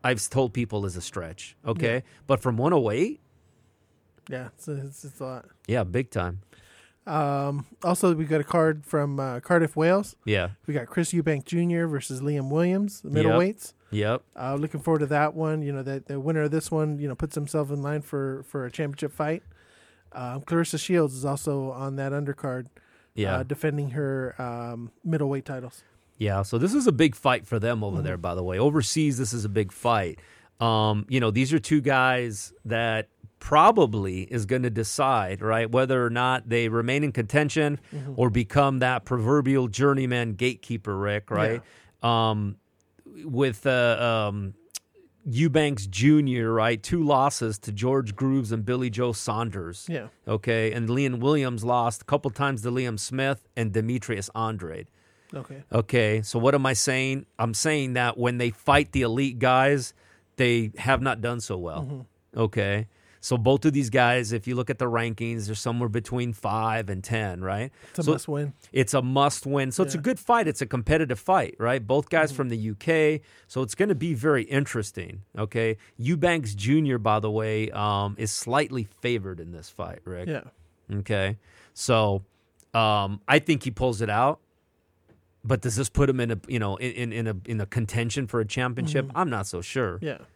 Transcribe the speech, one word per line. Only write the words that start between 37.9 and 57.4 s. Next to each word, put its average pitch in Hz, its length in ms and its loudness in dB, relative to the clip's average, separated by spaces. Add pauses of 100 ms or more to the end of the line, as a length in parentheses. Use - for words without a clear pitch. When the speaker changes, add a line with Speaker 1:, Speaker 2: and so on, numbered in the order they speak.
Speaker 2:
Mm-hmm. 139 220 -10
Speaker 1:
or 123 140 4
become 131 500 2
that 127 260 0
proverbial 127 640 2
journeyman 123 680 2
gatekeeper, 110 600 -2
Rick, 101 320 -2
right? 110 320 0 (400)
Speaker 2:
Yeah. 113 280 2
Speaker 1:
Um, 104 260 -2 (720)
with, 131 420 0
uh, 120 600 2
um, 98 240 -6 (720)
Eubanks 139 600 2
Junior, 123 640 4
right, 113 300 2
two 170 220 -2
losses 135 560 2
to 110 120 -10
George 117 440 0
Grooves 131 360 0
and 113 140 -2
Billy 127 240 -2
Joe 120 240 -2
Saunders. 101 760 -6
Speaker 2:
Yeah. 123 180 -6 (200)
Speaker 1:
Okay, 110 460 0
and 117 160 -2
Leon 127 300 0
Williams 127 440 2
lost 120 380 0
a - 40 -20
couple 143 260 0
times 135 320 -2
to 123 80 -2
Liam 123 280 -2
Smith 135 560 -2
and 113 180 0
Demetrius 113 640 -2
Andrade. 107 520 -6 (460)
Speaker 2:
Okay. 139 380 -14
Speaker 1:
Okay, 110 500 2
so 107 180 -4
what 131 160 6
am 135 100 2
I 131 80 4
saying? 135 520 0 (140)
I'm 113 140 0